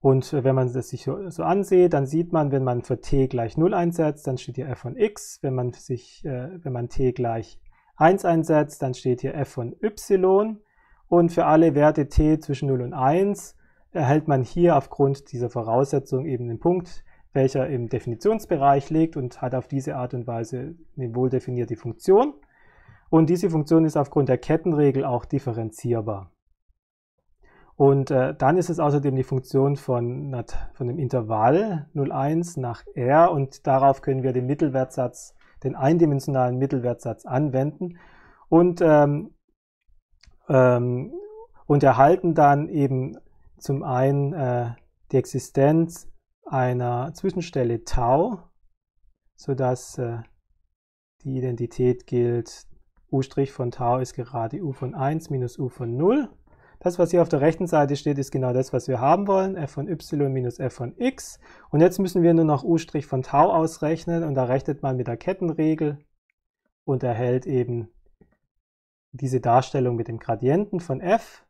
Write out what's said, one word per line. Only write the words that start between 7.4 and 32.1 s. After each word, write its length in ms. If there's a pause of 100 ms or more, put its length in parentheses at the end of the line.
eins 280
einsetzt, 560
dann 100
steht 300
hier 120
f 140
von 340
y. 760 (480)
Und 260
für 140
alle 300
Werte 320
t 320
zwischen 280
null 140
und 100
eins 640 (360)
erhält 360
man 140
hier 340
aufgrund 560
dieser 160
Voraussetzung 800
eben 220
den 100
Punkt, 460 (280)
welcher 360
im 200
Definitionsbereich 1000
liegt 260
und 240
hat 140
auf 120
diese 300
Art 160
und 140
Weise 480 (220)
eine 180
wohl 160
definierte 460
Funktion. 580 (760)
Und 220
diese 200
Funktion 360
ist 100
aufgrund 320
der 100
Kettenregel 640
auch 200
differenzierbar. 1080 (1400)
Und, 340
äh, 240
dann 220
ist 120
es 100
außerdem 380
die 60
Funktion 540
von 540
nat-, 440
von 140
dem 100
Intervall 960
null 200